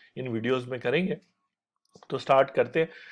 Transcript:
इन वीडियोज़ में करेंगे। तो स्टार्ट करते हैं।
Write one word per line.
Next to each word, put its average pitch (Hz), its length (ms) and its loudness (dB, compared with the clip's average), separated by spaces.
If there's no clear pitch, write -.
इन 127 120 -8
वीडियोज़ 123 420 -2
में 127 100 -6
करेंगे। 151 360 -2
तो 135 80 -4
स्टार्ट 135 320 4
करते 123 300 0
हैं। 165 80 0